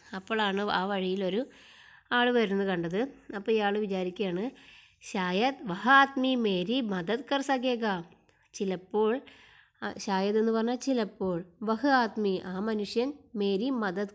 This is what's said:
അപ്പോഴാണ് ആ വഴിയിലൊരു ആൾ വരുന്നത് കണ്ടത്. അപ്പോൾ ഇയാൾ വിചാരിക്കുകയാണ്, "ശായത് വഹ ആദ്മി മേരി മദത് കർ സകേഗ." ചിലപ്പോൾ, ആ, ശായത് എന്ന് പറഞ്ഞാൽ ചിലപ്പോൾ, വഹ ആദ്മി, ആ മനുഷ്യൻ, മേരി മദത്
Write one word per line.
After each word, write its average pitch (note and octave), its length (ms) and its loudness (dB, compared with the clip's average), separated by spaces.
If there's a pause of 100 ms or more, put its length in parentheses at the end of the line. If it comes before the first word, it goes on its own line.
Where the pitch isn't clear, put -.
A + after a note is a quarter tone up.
(160)
അപ്പോഴാണ് G3+ 460 -2
ആ F#3 220 0
വഴിയിലൊരു F#3+ 640 -2 (680)
ആൾ B3 180 4
വരുന്നത് G3 360 2
കണ്ടത്. F#3 420 -2 (280)
അപ്പോൾ G3+ 140 -4
ഇയാൾ G#3 280 2
വിചാരിക്കുകയാണ്, F#3+ 720 -2 (500)
"ശായത് G3+ 640 0
വഹ G3+ 260 -4
ആദ്മി C4+ 460 6
മേരി A3 460 0
മദത് G3+ 520 -2
കർ C#4 80 2
സകേഗ." A#3+ 600 0 (520)
ചിലപ്പോൾ, G#3 680 0 (600)
ആ, G#3 160 -6
ശായത് G3+ 400 0
എന്ന് A3+ 140 2
പറഞ്ഞാൽ A3+ 220 0
ചിലപ്പോൾ, G#3+ 680 -2 (180)
വഹ A3 240 0
ആദ്മി, A3 580 2
ആ F#3 140 -8
മനുഷ്യൻ, A3 540 -2 (220)
മേരി G3+ 360 0
മദത് G3+ 440 -4